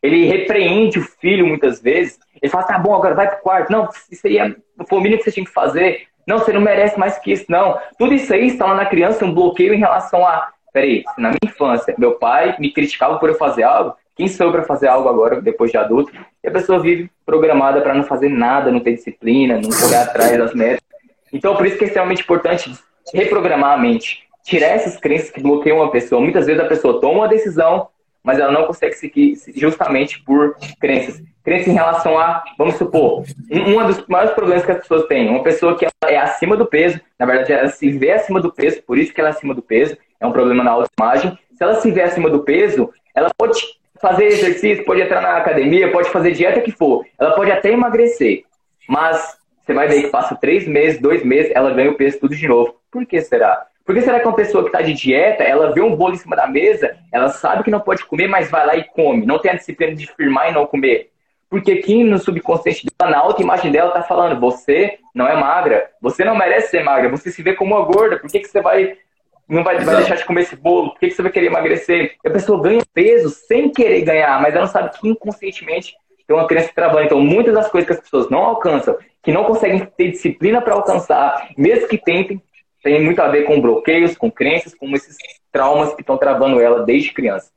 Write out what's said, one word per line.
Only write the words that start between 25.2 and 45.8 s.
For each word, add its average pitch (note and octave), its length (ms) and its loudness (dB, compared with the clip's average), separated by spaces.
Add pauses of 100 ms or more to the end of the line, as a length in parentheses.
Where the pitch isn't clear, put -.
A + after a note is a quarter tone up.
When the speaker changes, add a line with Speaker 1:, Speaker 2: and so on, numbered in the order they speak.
Speaker 1:
que - 100 -16
bloqueiam D3 380 2
uma D3 120 2
pessoa. A#2+ 300 0
Muitas E3+ 240 2
vezes D#3 160 0
a D#3+ 60 0
pessoa A3 340 0
toma F3+ 200 2
uma G#3+ 80 0
decisão, F#3+ 600 2 (340)
mas C3 160 0
ela C#3 140 2
não D#3+ 140 2
consegue E3 280 -4
seguir C#3+ 420 0 (200)
justamente C#3 680 -2
por D3 320 2 (240)
crenças. C3+ 440 -4 (200)
Crença F3+ 280 -2
em F3 40 2
relação E3 440 0
a, E3+ 240 -2 (140)
vamos D#3+ 200 -2
supor, - 460 0 (280)
um, G3 280 2
um G#3+ 80 0
dos - 200 -2
maiores F#3+ 280 0
problemas F3 300 0
que F#3 80 0
as F3 60 -2
pessoas D#3+ 280 0
têm, B2 220 0
uma B2+ 140 0
pessoa E3+ 340 0
que - 80 0
ela D3+ 280 -2
é D3 40 2
acima E3+ 400 0
do A3+ 80 2
peso, E3 340 0 (200)
na B2 80 -2
verdade C3 260 0
ela C#3 160 2
se C#3+ 220 -2
vê C#3 220 0
acima F#3+ 280 0
do E3+ 100 -4
peso, - 320 -2
por A#2+ 140 -4
isso D3 160 0
que - 80 -6
ela D#3 80 2
é D3+ 40 -2
acima C#3 220 -8
do B2 60 -10
peso, B2+ 340 0 (240)
é A2+ 80 -6
um A#2+ 60 -2
problema B2 320 2
na A#2+ 60 2
autoimagem. A#2+ 680 -2 (160)
Se - 80 -6
ela G#3 120 0
se A3 160 0
vê F3+ 100 0
acima E3+ 300 0
do C#3+ 100 0
peso, D#3+ 500 0 (240)
ela D3+ 220 0
pode - 240 0 (400)
fazer F#3 240 2
exercício, G#3 600 0
pode F#3 160 0
entrar F#3 180 0
na F3+ 160 0
academia, D#3+ 560 2